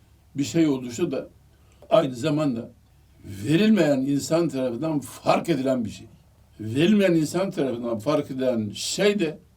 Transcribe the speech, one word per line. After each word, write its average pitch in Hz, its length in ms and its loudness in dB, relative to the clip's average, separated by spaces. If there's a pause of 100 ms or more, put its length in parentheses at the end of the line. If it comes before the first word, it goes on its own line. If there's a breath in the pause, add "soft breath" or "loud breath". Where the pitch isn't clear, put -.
(340 soft breath)
bir 143 100 -2
şey 160 240 2
olursa 131 420 -2
da - 180 -6 (600 soft breath)
aynı 156 240 4
zamanda 143 560 -2 (540)
verilmeyen 147 760 2
insan 143 480 0
tarafından 131 520 -2
fark - 480 -2
edilen 131 360 0
bir 95 60 -6
şey. - 160 -16 (540)
Verilmeyen 175 520 4
insan 170 380 0
tarafından 120 480 -4
fark 147 320 -2
edilen 123 440 -2
şey 202 440 0
de 156 200 -2 (180)